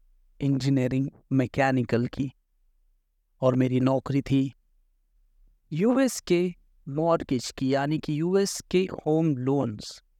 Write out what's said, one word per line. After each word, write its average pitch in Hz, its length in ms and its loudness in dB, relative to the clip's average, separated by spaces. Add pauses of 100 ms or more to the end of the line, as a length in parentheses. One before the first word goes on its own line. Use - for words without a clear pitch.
(400)
इंजीनियरिंग 135 680 0 (240)
मैकेनिकल 131 760 2
की 135 260 -6 (1080)
और 127 140 4
मेरी 127 260 2
नौकरी 135 420 0
थी 135 320 0 (1160)
यूएस 240 480 2
के 175 340 0 (340)
मॉर्गेज 151 600 0
की, 135 240 -2
यानी 143 240 0
कि 147 220 -4
यूएस 190 400 0
के 185 280 0 (180)
होम 156 300 2
लोन्स। 127 640 -4 (180)